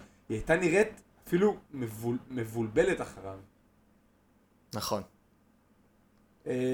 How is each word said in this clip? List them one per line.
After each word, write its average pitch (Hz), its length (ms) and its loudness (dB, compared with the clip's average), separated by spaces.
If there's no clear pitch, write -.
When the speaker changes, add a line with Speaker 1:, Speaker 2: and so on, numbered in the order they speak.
Speaker 1:
היא 110 80 -2
הייתה 160 200 2
נראית 196 440 2
אפילו 190 300 4
מבול-, 120 440 -4
מבולבלת 117 680 0
אחריו. 98 380 -12
Speaker 2:
נכון. 104 280 -2
Speaker 1:
אמ, - 60 -4